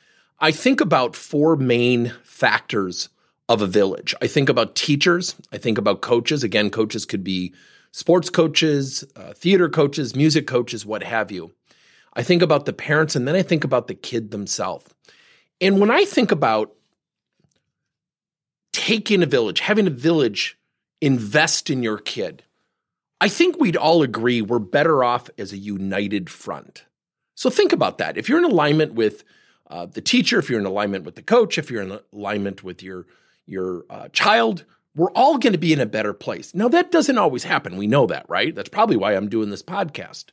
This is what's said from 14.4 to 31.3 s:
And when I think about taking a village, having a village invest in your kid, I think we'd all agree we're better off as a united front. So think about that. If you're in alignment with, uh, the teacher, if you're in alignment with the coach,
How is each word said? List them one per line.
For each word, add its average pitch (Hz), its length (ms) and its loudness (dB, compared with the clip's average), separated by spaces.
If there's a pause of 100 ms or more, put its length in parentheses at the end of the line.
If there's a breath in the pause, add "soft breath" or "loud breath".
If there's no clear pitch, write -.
And 196 200 4
when 208 120 4
I 359 140 4
think - 260 2
about 113 420 0 (2000)
taking 208 520 0
a - 20 2
village, 117 360 0
having 208 260 2
a 160 40 0
village 131 680 0 (440)
invest 135 680 0
in 131 120 -2
your 107 160 -2
kid, 90 460 -8 (760)
I - 80 4
think 339 320 2
we'd 190 160 2
all 160 260 4
agree 117 400 0
we're 110 180 0
better 143 440 2
off 120 340 -2
as 98 140 -10
a 101 60 -10
united 98 720 -4
front. - 560 -14 (500)
So - 140 0
think 403 240 2
about 123 240 0
that. 80 200 -4
If - 120 -4
you're 302 80 2
in 349 80 2
alignment 156 480 2
with, 110 300 0 (460 soft breath)
uh, 87 180 -12
the - 140 -14
teacher, 233 380 0
if 147 100 -2
you're 117 100 -2
in 98 60 -4
alignment 98 380 -4
with 87 120 -16
the - 60 -20
coach, 226 360 2